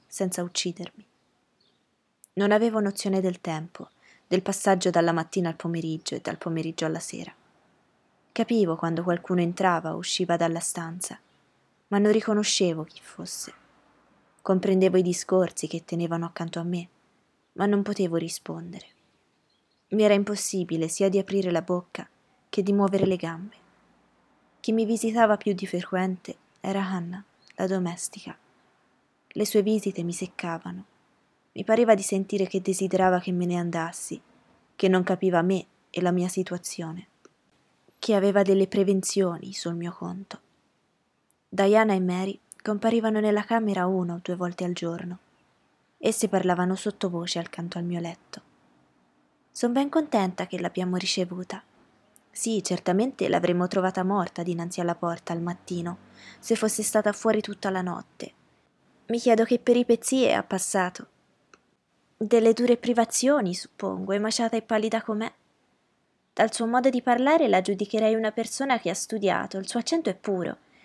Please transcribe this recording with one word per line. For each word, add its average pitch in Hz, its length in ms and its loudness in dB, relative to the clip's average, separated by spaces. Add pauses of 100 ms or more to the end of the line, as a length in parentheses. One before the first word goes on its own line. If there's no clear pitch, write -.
senza 185 380 -4
uccidermi. - 640 -8 (1300)
Non 202 180 2
avevo 214 300 4
nozione 196 400 0
del 180 180 -2
tempo, 160 520 -8 (360)
del 185 140 2
passaggio 190 480 2
dalla 170 220 4
mattina 170 380 -2
al 165 60 -6
pomeriggio 165 600 -6
e - 40 -8
dal - 200 -8
pomeriggio 160 480 -4
alla 160 120 -4
sera. - 320 -12 (1000)
Capivo 214 440 2
quando 165 280 -2
qualcuno 180 360 0
entrava 175 540 0
o 160 40 -6
usciva 175 380 -2
dalla 170 240 0
stanza, 170 580 -8 (720)
ma 202 100 2
non 208 120 6
riconoscevo 202 760 2
chi - 180 -20
fosse. - 500 -12 (880)
Comprendevo 185 560 4
i 185 60 6
discorsi 180 640 0
che 165 180 -8
tenevano 170 400 -4
accanto 170 340 -8
a 170 40 -6
me, 175 260 -6 (640)
ma 202 140 0
non 202 160 2
potevo 196 320 -2
rispondere. 165 720 -8 (1000)
Mi 214 120 2
era 208 140 8
impossibile 190 720 -2
sia 196 200 0
di 196 120 2
aprire 190 320 -2
la 165 100 0
bocca - 480 -6 (400)
che 202 140 -2
di 202 100 2
muovere 196 320 4
le 185 120 2
gambe. 170 380 -10 (1040)
Chi - 120 -4
mi 226 140 2
visitava 220 520 2
più 202 160 0
di 190 140 -4
frequente 185 680 -4 (260)
era 196 220 -2
Hannah, 185 400 -6 (340)
la 190 100 -2
domestica. 185 680 -6 (920)
Le - 180 -2
sue 208 160 4
visite 202 400 0
mi 170 120 -4
seccavano. 180 720 -8 (720)
Mi 208 80 -8
pareva 226 320 6
di 190 60 0
sentire 196 460 -2
che 190 120 -2
desiderava 185 600 2
che 185 100 -6
me 180 140 0
ne 175 100 0
andassi, 170 640 -6 (540)
che 190 140 2
non 185 140 4
capiva 180 380 2
me 185 240 0 (240)
e - 120 -6
la 180 100 2
mia 180 160 0
situazione, 175 800 -8 (920)
che - 160 0
aveva 196 280 4
delle 190 260 4
prevenzioni 190 840 0
sul 170 220 -8
mio 170 180 -8
conto. 180 480 -12 (1080)
Diana 208 460 4
e 190 80 2
Mary 185 360 -2 (240)
comparivano 220 600 0
nella 208 240 2
camera 208 400 0
una 180 300 0
o 175 60 -10
due 180 140 -6
volte 180 300 -6
al 175 80 -2
giorno. 175 460 -8 (800)
Esse 220 300 0
parlavano 180 480 2
sottovoce 175 640 -4
accanto 170 380 -8
al 175 80 -4
mio 175 160 -4
letto. - 400 -12 (1080)
"Son 240 220 -2
ben 277 160 0
contenta 196 600 0
che 180 120 -8
l'abbiamo 180 380 -2
ricevuta. 180 640 -4 (680)
Sì, 220 340 -2
certamente 190 680 0
l'avremmo 180 400 0
trovata 185 340 0
morta 185 400 -2
dinanzi 175 380 -6
alla 170 140 -2
porta 170 360 -6
al 170 100 -4
mattino, 175 580 -6 (400)
se - 180 0
fosse 214 260 -2
stata 208 300 2
fuori 214 260 2
tutta 202 300 -6
la 185 120 -2
notte. - 520 -8 (720)
Mi 233 120 -2
chiedo 226 260 6
che 240 120 2
peripezie 240 760 4
ha - 100 0
passato. 185 640 -2 (1120)
Delle 226 360 6
dure 240 240 4
privazioni, 240 760 2
suppongo, 190 600 -6
è 202 60 0
maciata 226 360 0
e 220 60 0
pallida 220 400 0
com'è. 220 300 -4 (1000)
Dal 220 220 2
suo 233 120 -2
modo 247 240 2
di 247 120 2
parlare 262 480 4
la 190 100 4
giudicherei 208 560 2
una 220 160 0
persona 233 480 -2
che 170 100 -4
ha 180 40 -2
studiato, - 640 -2
il 196 100 -8
suo - 120 -4
accento 320 300 0
è 180 60 -2
puro, 185 440 -4 (260)